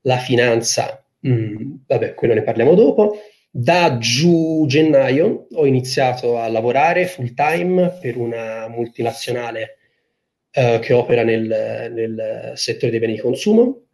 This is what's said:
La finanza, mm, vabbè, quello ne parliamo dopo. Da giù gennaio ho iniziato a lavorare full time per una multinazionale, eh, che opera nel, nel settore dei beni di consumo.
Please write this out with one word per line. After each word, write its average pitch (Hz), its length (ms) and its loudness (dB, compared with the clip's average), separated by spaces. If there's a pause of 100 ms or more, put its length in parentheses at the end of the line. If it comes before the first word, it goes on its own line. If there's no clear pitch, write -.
La 127 160 0
finanza, 120 880 0 (200)
mm, 113 480 -2 (140)
vabbè, 117 280 -2
quello 120 180 0
ne 110 100 0
parliamo 117 320 4
dopo. 214 420 4 (320)
Da 156 500 2
giù 160 680 2
gennaio 143 840 2
ho 160 140 0
iniziato 123 720 0
a 113 120 -4
lavorare 135 560 2
full - 280 -8
time 175 680 0
per 123 160 -6
una 113 500 -8
multinazionale, 117 1120 -8 (720)
eh, 120 300 2
che 127 120 0
opera 120 300 2
nel, 113 680 -2
nel 113 640 -8
settore 113 360 -4
dei 113 80 -2
beni 113 140 -2
di 107 60 -6
consumo. 214 600 2 (120)